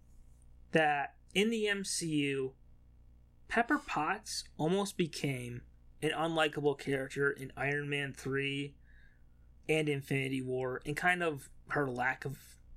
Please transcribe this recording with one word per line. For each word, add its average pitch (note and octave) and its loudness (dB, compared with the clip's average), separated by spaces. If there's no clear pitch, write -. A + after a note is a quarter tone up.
that D3 4
in G#3 4
the A3 2
M G3+ 0
C - -2
U, C#3 0
Pepper A#3+ 2
Potts - -2
almost G3 0
became B2+ -2
an D#3 0
unlikable D#3 2
character C#3 0
in C3+ -4
Iron C#3+ 0
Man C#3+ -2
three C#3 -2
and D#3 2
Infinity C3+ 0
War, B2+ -2
and D3 -4
kind F3+ 2
of D3+ -2
her C#3+ 2
lack B2 -2
of, C3+ -6